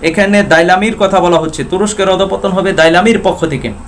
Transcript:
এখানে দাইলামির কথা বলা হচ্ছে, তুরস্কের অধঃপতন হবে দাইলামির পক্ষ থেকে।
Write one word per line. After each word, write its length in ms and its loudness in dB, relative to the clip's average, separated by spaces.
এখানে 420 0
দাইলামির 560 2
কথা 200 2
বলা 180 2
হচ্ছে, 260 -4
তুরস্কের 460 -2
অধঃপতন 420 -2
হবে 220 -2
দাইলামির 500 2
পক্ষ 220 -2
থেকে। 280 -6